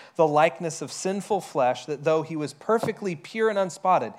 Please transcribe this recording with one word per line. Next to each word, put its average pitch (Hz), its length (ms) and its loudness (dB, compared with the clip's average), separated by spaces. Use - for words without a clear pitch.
the 160 120 6
likeness 160 540 2
of 143 100 -8
sinful 190 500 -4
flesh, 127 460 0
that 143 160 -8
though 160 180 2
he 160 140 -8
was 151 180 -6
perfectly 214 640 -2
pure 220 340 -2
and 202 100 0
unspotted, 175 580 0